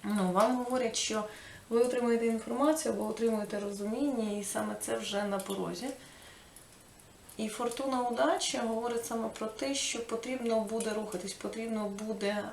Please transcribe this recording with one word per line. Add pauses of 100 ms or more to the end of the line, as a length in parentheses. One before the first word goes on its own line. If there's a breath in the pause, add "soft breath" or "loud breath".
Ну,
вам
говорять,
що (460 loud breath)
ви
отримуєте
інформацію
або
отримуєте
розуміння,
і
саме
це
вже
на
порозі. (1500 loud breath)
І
фортуна,
удача
говорить
саме
про
те,
що
потрібно
буде
рухатись,
потрібно
буде